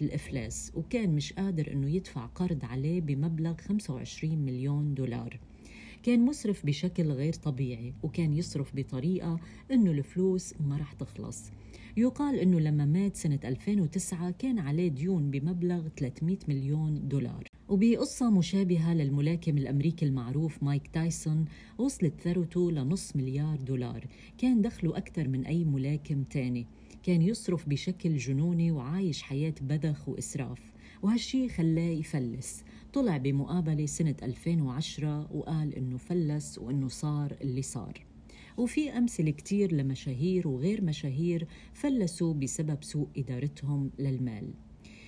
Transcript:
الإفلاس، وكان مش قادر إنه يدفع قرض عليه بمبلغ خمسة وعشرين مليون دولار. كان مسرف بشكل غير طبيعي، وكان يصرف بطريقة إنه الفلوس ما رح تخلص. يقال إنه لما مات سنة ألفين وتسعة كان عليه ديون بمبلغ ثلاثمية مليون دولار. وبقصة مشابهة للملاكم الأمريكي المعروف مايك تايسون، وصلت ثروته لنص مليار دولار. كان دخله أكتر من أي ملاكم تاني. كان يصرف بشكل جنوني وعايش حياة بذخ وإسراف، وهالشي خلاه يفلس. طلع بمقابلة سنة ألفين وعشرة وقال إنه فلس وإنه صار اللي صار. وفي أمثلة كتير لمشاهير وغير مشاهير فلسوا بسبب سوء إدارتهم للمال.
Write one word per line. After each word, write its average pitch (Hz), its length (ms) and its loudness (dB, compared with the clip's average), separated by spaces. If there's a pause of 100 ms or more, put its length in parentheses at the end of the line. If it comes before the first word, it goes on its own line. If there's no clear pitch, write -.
الإفلاس، 139 720 -4
وكان 175 400 0
مش 143 180 -2
قادر 185 380 -2
إنه 139 180 0
يدفع 156 360 -4
قرض 175 400 -2
عليه 139 360 0
بمبلغ 160 520 0
خمسة 196 400 -2
وعشرين 156 460 -4
مليون 139 540 0
دولار. 120 460 -4 (640)
كان 240 220 6
مسرف 226 400 0
بشكل 160 460 2
غير 143 220 0
طبيعي، 127 600 -4 (100)
وكان 160 300 2
يصرف 147 420 -2
بطريقة 165 640 0 (320)
إنه 220 200 8
الفلوس 180 680 0
ما 143 180 0
رح 151 160 -4
تخلص. - 500 -10 (540)
يقال 254 420 2
إنه 180 200 6
لما 151 260 4
مات 185 300 4
سنة 143 300 0
ألفين 190 360 0
وتسعة 180 500 -2
كان 240 280 -2
عليه 156 280 0
ديون 151 440 2
بمبلغ 170 560 0 (120)
ثلاثمية 160 480 0
مليون 143 600 0
دولار. 135 400 -2 (220)
وبقصة 233 600 4
مشابهة 175 640 4
للملاكم 147 640 2
الأمريكي 143 480 2
المعروف 135 580 0
مايك 143 240 0
تايسون، 160 580 0 (320)
وصلت 226 440 0
ثروته 175 500 0
لنص 151 440 -2
مليار 139 460 0
دولار. 123 440 -4 (320)
كان 247 240 4
دخله 185 360 2
أكتر 160 300 -2
من 131 180 0
أي 165 200 2
ملاكم 143 580 0
تاني. 123 440 -2 (360)
كان 175 180 4
يصرف 180 480 2
بشكل 160 480 0
جنوني 165 540 2
وعايش 156 500 0
حياة 151 400 -2
بذخ 147 480 0
وإسراف، 123 500 -6 (420)
وهالشي 233 480 2
خلاه 165 400 2
يفلس. 139 720 -4 (300)
طلع 240 240 2
بمقابلة 147 680 2
سنة 147 380 0
ألفين 160 380 0
وعشرة 147 720 -2
وقال 151 400 -2
إنه 127 220 -4
فلس 151 600 -2
وإنه 135 280 0
صار 147 540 -2
اللي 131 200 -2
صار. - 440 -8 (520)
وفي 262 320 0
أمثلة 226 420 2
كتير 196 420 2
لمشاهير 143 720 0
وغير 175 360 0
مشاهير 160 640 0 (260)
فلسوا 180 600 0
بسبب 147 500 -2
سوء 147 240 -2 (100)
إدارتهم 139 720 -2 (100)
للمال. 127 540 -2 (540)